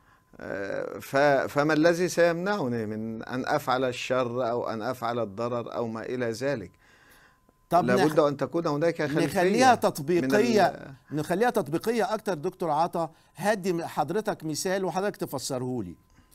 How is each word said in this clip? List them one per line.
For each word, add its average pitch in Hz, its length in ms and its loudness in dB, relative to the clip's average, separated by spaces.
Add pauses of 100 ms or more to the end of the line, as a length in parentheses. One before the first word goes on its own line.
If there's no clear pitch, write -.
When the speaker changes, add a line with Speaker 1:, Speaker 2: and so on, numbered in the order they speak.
(400)
Speaker 1:
آه، - 600 -8
ف-، 139 520 2
فما 147 220 2
الذي 170 340 4
سيمنعني 170 800 0
من 110 380 -8
أن 127 220 -6
أفعل 131 380 0
الشر 123 680 -2
أو 120 200 -2
أن 110 120 -6
أفعل 120 380 -4
الضرر 117 560 -4
أو 117 120 -2
ما 110 160 -8
إلى 123 280 -4
ذلك؟ 117 400 -4 (1000)
Speaker 2:
طب 170 160 4
Speaker 1:
لابد 147 340 4
Speaker 2:
نخ-، - 0 -
Speaker 1:
أن 143 180 4
تكون 165 300 -2
هناك 160 340 0
خلفية 147 240 0
Speaker 2:
نخليها 196 460 4
Speaker 1:
من 226 80 4
Speaker 2:
تطبيقية، 185 880 2
Speaker 1:
ال- 139 260 -8 (180)
Speaker 2:
نخليها 175 380 0
تطبيقية 208 640 0
أكتر 208 200 -4
دكتور 165 380 -4
عطا. 165 400 0 (240)
هدي 196 380 0
م-، 165 100 -2
حضرتك 160 600 -4
مثال 185 420 -2
وحضرتك 185 320 -2
تفسره 127 640 -4
لي. 87 120 -10 (400)